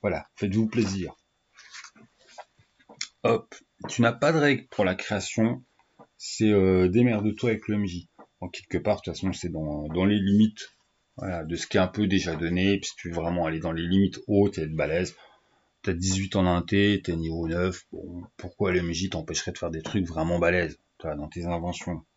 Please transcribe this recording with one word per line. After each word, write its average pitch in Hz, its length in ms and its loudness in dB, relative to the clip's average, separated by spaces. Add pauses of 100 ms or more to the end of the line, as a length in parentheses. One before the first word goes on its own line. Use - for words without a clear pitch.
Voilà, 82 260 -4 (100)
faites-vous 104 300 0
plaisir. 98 480 -2 (2000)
Hop, 113 320 0 (340)
tu - 140 2
n'as 117 100 4
pas 143 200 2
de 160 60 4
règles 143 320 2
pour - 140 0
la 92 100 2
création, 113 680 -2 (560)
c'est, - 320 0
euh, 95 380 6
démerde-toi 110 640 2
avec 107 180 -4
le 107 80 0
M 104 100 0
J. 87 220 -8 (320)
En 87 80 -10
quelque - 300 -6
part, 104 180 0
de - 60 -14
toute 87 120 -8
façon, 95 180 -4
c'est 87 180 -8
dans, 76 380 -6
dans 87 160 0
les 104 140 4
limites, 104 520 2 (460)
voilà, 87 280 -6
de 82 120 -6
ce - 100 -6
qui - 100 0
est 98 40 6
un 92 80 4
peu 104 180 0
déjà 90 280 0
donné, 87 440 2
puis 95 100 -8
si - 80 -14
tu - 140 -10
veux 85 40 -8
vraiment 85 300 -2
aller 80 160 -4
dans 82 120 -4
les 82 140 -4
limites 92 320 4 (100)
hautes 101 280 4
et 80 60 -4
être 78 120 -4
balèze, 78 400 0 (680)
t'as 98 100 -2
dix-huit 95 440 0
en 95 100 4
inté, 98 580 2
t'es 87 100 -2
niveau 82 340 -4
neuf, 90 440 -2
bon, 87 300 -12 (140)
pourquoi 95 360 -4
le 90 60 2
M 85 140 -2
J 92 180 -2
t'empêcherait 82 420 -6
de - 60 -12
faire 85 120 -4
des 80 120 -8
trucs 92 240 -2
vraiment 85 320 -2
balèzes, 85 400 0 (200)
toi, 78 160 -6
dans 73 140 -10
tes 87 160 -10
inventions ? 85 580 -6 (140)